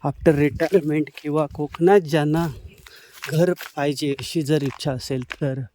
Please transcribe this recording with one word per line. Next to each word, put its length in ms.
आफ्टर 320
रिटायरमेंट 720
किंवा 240
कोकणात 440
ज्यांना 480
घर 220
पाहिजे 360
अशी 300
जर 220
इच्छा 280
असेल 320
तर 360